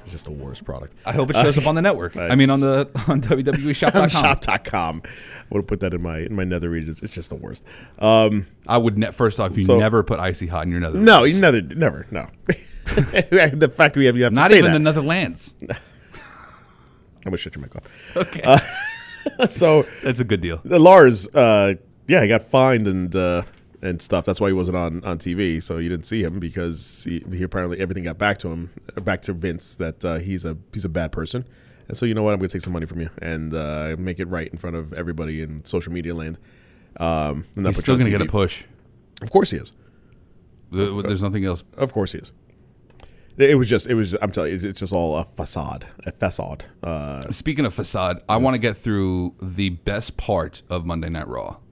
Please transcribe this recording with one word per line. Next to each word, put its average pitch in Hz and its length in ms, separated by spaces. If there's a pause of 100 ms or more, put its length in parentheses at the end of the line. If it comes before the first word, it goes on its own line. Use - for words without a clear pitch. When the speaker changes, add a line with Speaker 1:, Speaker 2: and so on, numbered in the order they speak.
Speaker 1:
It's - 80
just 80 140
the 78 60
worst 67 320
product. - 300 (100)
Speaker 2:
I - 100
hope 143 180
it - 60
shows 139 200
up 135 80
on 156 100
the 165 60
network. 170 360
Speaker 1:
I 87 120
Speaker 2:
I 123 60
mean, 135 160
on 139 80
the, 139 280 (120)
<laughs> - 80
on 143 140
W 131 220
W 143 260
E 147 40
shop - 200
dot 190 180
com. 151 100
Speaker 1:
<laughs> - 20
On - 0
shop 139 180
dot 98 220
com. 82 420
I - 40 (400)
wanna 101 160
put 101 140
that 92 160
in 85 80
my, 82 160
in 85 160
my 95 80
nether 87 260
regions. 80 320
It's - 140
just 82 160
the - 40
worst. - 280 (360)
Um, 110 460 (220)
Speaker 2:
I 117 100
would 113 220
ne-, 107 120
first 113 280
off, 92 180
you 104 60
Speaker 1:
so 120 160
Speaker 2:
never 110 240
put 110 160
Icy 90 280
Hot 85 180
in 87 60
your 85 100
nether 82 180
Speaker 1:
No, 208 240
Speaker 2:
regions. 151 140
Speaker 1:
you 196 40
never, 135 200
never, 80 500
no. 82 160 (200)
<laughs> - 0 (440)
The 151 840
fact 151 200
we 139 100
have, 123 120
you 123 60
have 117 100
Speaker 2:
Not 143 160
Speaker 1:
to 214 40
say 208 60
Speaker 2:
even 170 120
Speaker 1:
that. 160 80
Speaker 2:
the 151 40
Netherlands. 156 760
<laughs> - 40 (1600)
Speaker 1:
I'm - 20
gonna 92 120
shut - 180
your 76 60
mic 65 140
off. - 80 (340)
Speaker 2:
Okay. 175 240
Speaker 1:
Uh, 762 1040
<laughs> - 20
so 156 380 (180)
Speaker 2:
That's 127 160
a 127 40
good 101 180
deal. 82 240
Speaker 1:
the - 140
Lars, 147 560
uh, 104 400 (320)
yeah, 160 160
he 104 40
got 110 160
fined 131 440
and, 92 280
uh, 90 280 (400)
and 90 180
stuff. - 240
That's 95 160
why 101 80
he 95 40
wasn't 90 240
on, 85 260
on 90 160
T 87 160
V. 87 240
So 82 180
you 85 120
didn't 87 180
see 113 160
him 87 160
because 85 640
he, 85 280
he 90 120
apparently 90 360
everything 92 240
got 85 140
back 104 220
to 92 100
him, 85 220 (320)
back 92 200
to 101 100
Vince 85 420
that, 80 280
uh, 85 140
he's 92 280
a, 80 120 (160)
he's 101 120
a 90 40
bad 80 220
person. 123 340 (420)
And - 80
so, 120 120
you 113 80
know 107 80
what? 104 100
I'm 98 60
gonna 95 100
take 90 120
some 90 120
money 82 140
from 82 140
you 80 80 (120)
and, 80 320
uh, 78 460
make 90 200
it 90 80
right 85 200
in 82 100
front 85 180
of 80 180
everybody 80 500
in 78 200
social 82 300
media 85 220
land. 82 240 (580)
Um, 78 480 (100)
and 101 80
not 92 60
Speaker 2:
He's 98 60
Speaker 1:
put - 20
you - 40
Speaker 2:
still 131 140
Speaker 1:
on 127 40
Speaker 2:
gonna 120 100
get 101 120
a - 40
Speaker 1:
T - 20
V. - 40
Speaker 2:
push. 98 320 (580)
Speaker 1:
Of 110 80
course - 220
he 80 60
is. - 160 (1000)
Speaker 2:
The, 98 320
there's 98 180
nothing 98 240
else. 90 180 (140)
Speaker 1:
Of 135 160
course 95 200
he - 60
is. - 120 (1040)
It 139 200
was 127 100
just, 117 200
it 127 80
was, 101 260
I'm 104 100
telling 80 200
you, 92 180
it's 95 120
just 95 120
all 82 220
a 80 80
facade, 73 640 (180)
a - 60
facade. - 540 (180)
Uh, 71 480
Speaker 2:
Speaking 143 340
of 98 80
facade, 90 560
I 110 60
Speaker 1:
Yes. 117 80
Speaker 2:
wanna 131 140
get 110 200
through 92 640
the 95 280
best 101 480
part 90 520
of 87 160
Monday 82 240
Night 80 200
Raw 58 260 (160)